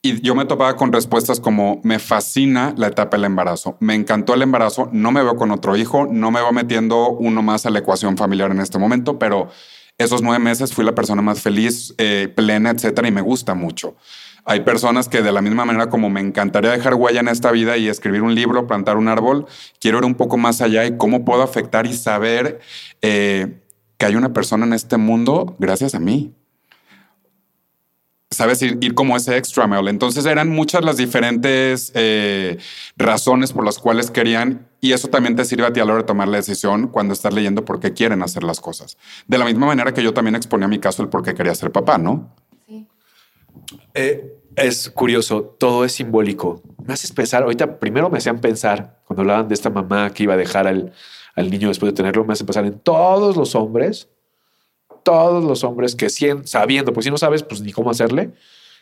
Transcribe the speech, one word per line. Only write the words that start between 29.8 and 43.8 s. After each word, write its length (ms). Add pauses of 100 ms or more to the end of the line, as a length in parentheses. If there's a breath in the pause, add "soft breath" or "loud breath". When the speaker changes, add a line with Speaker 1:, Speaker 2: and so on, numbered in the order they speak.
Speaker 1:
Entonces 380
eran 240
muchas 340
las 120
diferentes, 1000
eh, 640 (380 loud breath)
razones 560
por 120
las 140
cuales 320
querían, 580 (120)
y 120
eso 160
también 280
te 80
sirve 200
a 80
ti 80
a 40
la 80
hora 100
de 60
tomar 200
la 100
decisión 500
cuando 260
estás 180
leyendo 320
por 140
qué 160
quieren 280
hacer 200
las 180
cosas. 380 (300 loud breath)
De 100
la 60
misma 220
manera 280
que 80
yo 100
también 220
exponía 320
mi 140
caso 220
el 60
por 140
qué 120
quería 200
ser 160
papá, 280
¿no? 360 (320)
Speaker 2:
Sí. 200 (1080 soft breath)